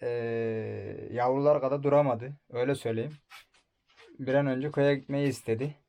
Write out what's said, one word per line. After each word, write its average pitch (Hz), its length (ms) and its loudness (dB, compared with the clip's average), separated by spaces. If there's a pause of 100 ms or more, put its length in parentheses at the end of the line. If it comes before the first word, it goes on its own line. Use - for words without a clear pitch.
ee, 120 60 -4 (1040)
yavrular 135 500 4
kadar 139 220 -2
duramadı. 139 500 2 (160)
Öyle 127 260 0
söyleyeyim. 120 380 -4 (1040)
Bir 131 140 -2
an 143 140 4
önce 135 240 -2
köye 143 240 4
gitmeyi 139 320 -2
istedi. 123 480 -2 (140)